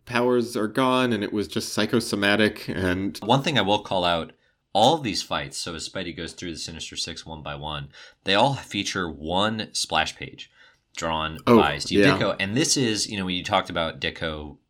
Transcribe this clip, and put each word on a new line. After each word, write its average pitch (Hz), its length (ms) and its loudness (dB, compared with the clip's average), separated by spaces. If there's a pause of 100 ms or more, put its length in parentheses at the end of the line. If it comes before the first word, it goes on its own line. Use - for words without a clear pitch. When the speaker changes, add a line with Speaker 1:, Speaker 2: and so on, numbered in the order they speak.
Speaker 1:
powers 123 500 2
are 107 120 0
gone 127 460 2
and 104 100 0
it - 100 -4
was 101 140 0
just - 260 -4
psychosomatic 104 920 2
and 92 560 -2
Speaker 2:
One 123 180 4
thing 143 160 0
I 107 60 2
will 101 180 2
call 95 240 -2
out, 82 280 0 (400)
all 117 220 6
of 151 80 -4
these 98 200 -4
fights, 73 340 -6
so 87 180 -8
as 80 140 -10
Spidey 87 260 -8
goes 82 180 -8
through 90 180 -10
the 73 80 -10
Sinister 80 360 -12
Six - 300 -8
one 80 180 -12
by 73 120 -8
one, 73 340 -8 (340)
they 95 120 2
all 131 200 6
feature 95 540 -4
one 95 640 -2
splash - 420 0
page - 340 -14 (460)
drawn 80 520 -4
Speaker 1:
Oh, 120 120 8
Speaker 2:
by 73 200 2
Steve 101 260 2
Speaker 1:
yeah. 95 140 6
Speaker 2:
Ditko. 101 200 0
And 98 160 -2
this 160 220 2
is, 110 320 0
you 107 80 -6
know, 95 80 -4
when 92 100 -2
you 87 80 -4
talked 92 280 0
about 80 280 -2
Ditko 78 580 -6 (120)